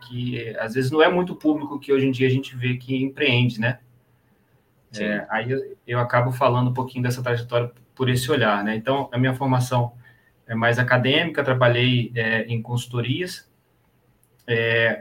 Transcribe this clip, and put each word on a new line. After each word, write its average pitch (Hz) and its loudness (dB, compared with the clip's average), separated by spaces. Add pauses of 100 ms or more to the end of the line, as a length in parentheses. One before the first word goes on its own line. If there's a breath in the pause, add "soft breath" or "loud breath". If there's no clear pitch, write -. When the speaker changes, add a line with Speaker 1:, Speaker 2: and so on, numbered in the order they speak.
Speaker 1:
Que 123 -8
às 110 -6
vezes 131 0
não 156 4
é 175 6
muito 180 0
público 147 -2
que - -6
hoje 135 2
em 135 2
dia 127 0
a 127 4
gente 131 -2
vê 123 -2
que 131 -4
empreende, 123 0
né? 120 -2 (1120)
Speaker 2:
Sim. 104 -6
Speaker 1:
É, 104 -2
aí 110 -4
eu, 131 -6 (100)
eu 123 -2
acabo 123 2
falando 123 2
um 123 -2
pouquinho 127 -6
dessa 123 -2
trajetória 120 -2 (220)
por 127 0
esse 123 0
olhar, 107 2
né? 110 -2
Então, 135 -2
a 123 -4
minha 127 2
formação 123 0 (520 soft breath)
é 113 -8
mais 117 2
acadêmica, 131 2
trabalhei, 123 2
é, 113 0
em 117 -4
consultorias, 123 -6 (1000)
é, 113 2